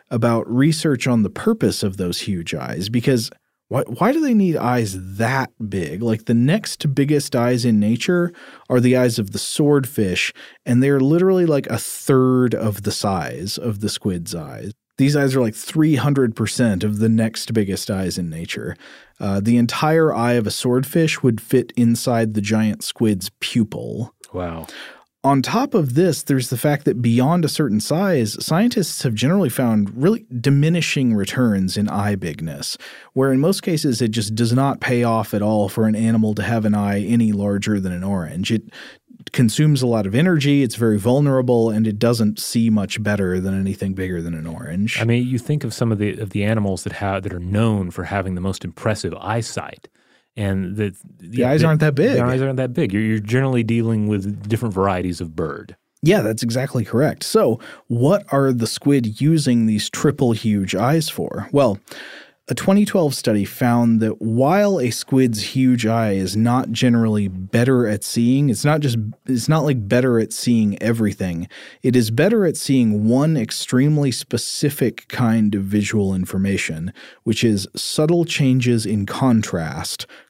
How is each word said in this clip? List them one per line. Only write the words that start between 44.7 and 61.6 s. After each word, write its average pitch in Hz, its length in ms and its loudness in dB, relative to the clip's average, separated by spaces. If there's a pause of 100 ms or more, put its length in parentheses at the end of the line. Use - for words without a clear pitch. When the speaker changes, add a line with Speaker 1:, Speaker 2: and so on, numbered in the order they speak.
Speaker 2:
I - 20 0
mean, 120 240 2
you 127 100 -2
think 151 280 -2
of 113 80 -6
some 117 180 0
of 104 60 0
the, 104 200 -2
of 104 120 -8
the 101 160 -2
animals 104 400 0
that - 80 -8
have, 98 300 -4
that 95 100 -8
are 87 60 -8
known 98 520 0
for 87 140 -8
having 95 300 -4
the 87 60 -6
most 95 220 -4
impressive 98 560 -4
eyesight. 107 720 -8 (460)
And 98 420 -4
the, 101 180 -4 (220)
Speaker 1:
The 117 260 -4
eyes 156 220 4
aren't 156 160 4
that 151 140 2
big. 220 200 2
Speaker 2:
The 120 80 2
eyes 127 180 0
aren't 135 160 -2
that 127 140 -2
big. 120 220 -2
You're, 104 80 0
you're 110 180 0
generally 123 440 0
dealing 113 440 0
with 101 400 -4
different 110 260 -2
varieties 92 460 0
of 82 160 -10
bird. 76 400 -8 (260)
Speaker 1:
Yeah, 170 200 4
that's 110 220 -4
exactly 123 420 -4
correct. - 380 0
So 196 360 2 (280)
what 135 440 2
are 139 220 2
the 113 140 -2
squid 127 520 0
using 135 460 2
these 107 240 0
triple 143 420 0
huge 104 440 0
eyes 147 340 0
for? - 420 -8
Well, 127 280 4 (720)